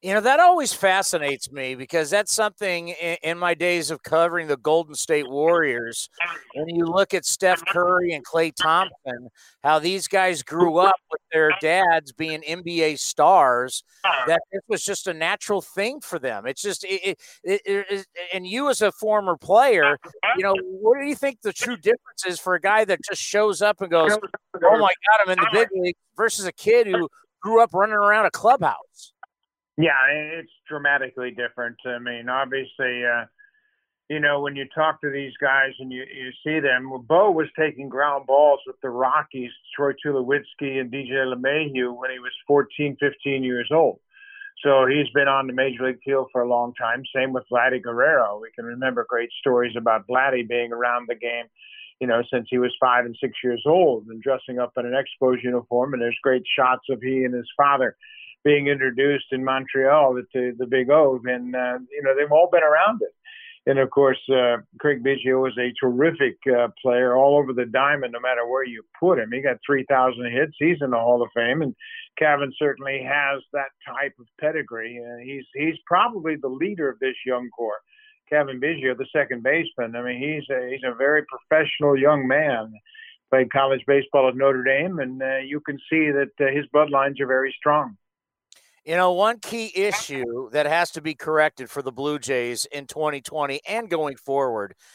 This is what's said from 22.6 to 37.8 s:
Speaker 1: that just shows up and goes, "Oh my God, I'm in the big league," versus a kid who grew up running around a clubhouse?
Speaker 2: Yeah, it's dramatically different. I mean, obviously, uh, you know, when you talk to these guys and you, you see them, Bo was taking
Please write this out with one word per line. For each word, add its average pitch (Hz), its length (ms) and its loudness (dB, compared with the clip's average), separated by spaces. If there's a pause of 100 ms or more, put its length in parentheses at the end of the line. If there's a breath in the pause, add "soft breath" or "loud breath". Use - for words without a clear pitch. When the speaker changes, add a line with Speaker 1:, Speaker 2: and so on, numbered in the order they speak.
Speaker 1:
that 185 160 0 (100)
just 190 120 -8
shows 208 400 0
up 208 180 0
and 190 100 -6
goes, 165 220 4
"Oh 202 680 2
my - 20 0
God, 202 460 4
I'm 185 60 -2
in 180 80 0
the 185 140 2
big 220 200 4
league," 180 220 -2 (220)
versus 208 280 -2
a 175 60 -4
kid 226 360 4
who 185 200 0 (340 soft breath)
grew 226 220 4
up - 100 0
running 208 220 2
around 208 300 4
a 175 60 2
clubhouse? - 800 0 (640)
Speaker 2:
Yeah, 147 220 4 (140)
it's 156 400 -8 (180)
dramatically 139 640 -2
different. 120 520 -8
I 123 140 -8
mean, 120 320 -10
obviously, 127 720 -4
uh, 120 220 0 (840 soft breath)
you 151 120 -6
know, 147 200 2
when 143 160 -6
you 139 100 -8 (100)
talk 156 260 0
to 147 80 -4
these 139 320 -8
guys 135 380 2
and 131 120 -12
you, 127 120 -10
you 127 260 -14 (160)
see 156 140 -2
them, 131 320 0 (160)
Bo 190 240 4
was 160 160 0 (100)
taking 143 320 -4